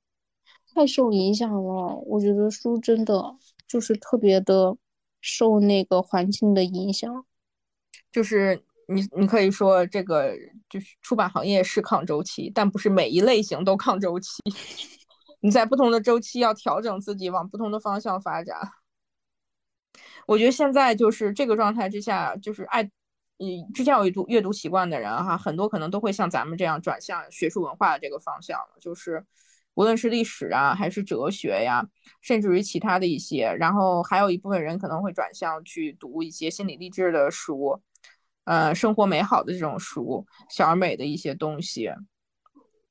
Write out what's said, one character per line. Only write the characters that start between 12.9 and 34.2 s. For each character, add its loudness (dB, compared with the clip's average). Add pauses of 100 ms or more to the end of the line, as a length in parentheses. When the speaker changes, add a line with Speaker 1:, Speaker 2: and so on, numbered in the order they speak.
Speaker 2:
一 2
类 6
型 -4
都 4
抗 0
周 -2
期。 -14
<laughs> -12 (340)
你 4
在 6
不 0
同 6
的 4
周 4
期 -8
要 4
调 -2
整 -4
自 -8
己， -6
往 -4
不 -14
同 -4
的 -4
方 -4
向 -4
发 -6
展。 -10 (1700)
我 4
觉 6
得 6
现 2
在 6
就 4
是 -2
这 0
个 2
状 2
态 -2
之 -8
下， -2
就 -10
是 -10
爱， -2
嗯， -14
之 -4
前 4
有 4
阅 2
读， -4
阅 2
读 -2
习 -8
惯 0
的 -4
人 -6
哈， -2
很 -6
多 -2
可 -4
能 -4
都 -4
会 -2
像 -2
咱 -4
们 -8
这 -2
样 -2
转 -4
向 -10
学 -4
术 -6
文 -6
化 2
的 -4
这 -10
个 -10
方 -12
向 -10
了， -14
就 -12
是 -10 (520)
无 2
论 4
是 0
历 0
史 -10
啊， 2
还 -2
是 -6
哲 -4
学 -2
呀， 0 (340)
甚 0
至 2
于 2
其 -6
他 0
的 0
一 -2
些， -2
然 2
后 2
还 0
有 4